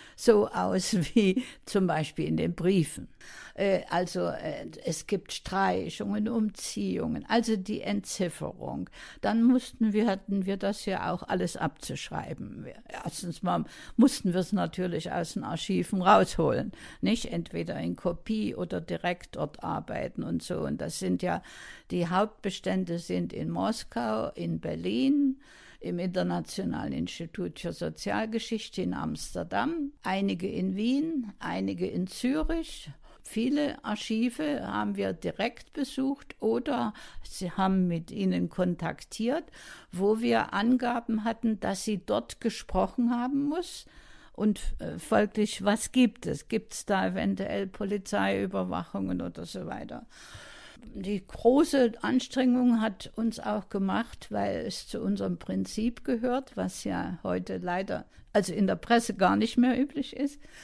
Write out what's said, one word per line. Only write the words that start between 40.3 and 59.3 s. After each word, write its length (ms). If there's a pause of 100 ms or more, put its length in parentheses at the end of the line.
Angaben 680
hatten, 340
dass 240
sie 240
dort 340
gesprochen 720
haben 380
muss. 360 (480)
Und, 280 (180)
äh, 180
folglich, 680
was 260
gibt 360
es? 200
Gibt's 400
da 220
eventuell 580
Polizeiüberwachungen 1500
oder 240
so 220
weiter? 400 (880)
Die 300
große 760
Anstrengung 800
hat 340
uns 240
auch 300
gemacht, 640
weil 360
es 220
zu 140
unserem 360
Prinzip 640
gehört, 520
was 280
ja 380
heute 360
leider, 480 (260)
also 220
in 120
der 100
Presse 360
gar 240